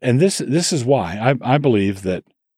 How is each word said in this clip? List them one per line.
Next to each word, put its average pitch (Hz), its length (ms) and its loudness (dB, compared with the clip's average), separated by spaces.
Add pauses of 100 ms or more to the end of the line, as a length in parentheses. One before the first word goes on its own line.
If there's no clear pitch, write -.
and 127 200 2
this, 190 180 2
this 170 340 -2
is 135 120 -2
why 117 580 0
I, 123 120 0
I 143 40 2
believe 101 440 0
that 92 220 -4 (340)